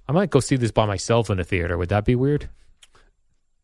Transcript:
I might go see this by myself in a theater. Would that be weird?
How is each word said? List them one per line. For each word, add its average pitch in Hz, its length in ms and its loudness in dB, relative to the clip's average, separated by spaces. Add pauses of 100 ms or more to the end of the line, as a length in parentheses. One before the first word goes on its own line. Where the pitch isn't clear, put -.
I 135 60 -2
might 185 160 0
go 139 100 4
see 135 160 -2
this 120 160 0
by 113 140 4
myself 104 440 0
in 98 120 -2
a - 20 -6
theater. 87 340 -4
Would 87 120 -4
that 104 160 0
be 123 100 2
weird? 143 320 -2 (1160)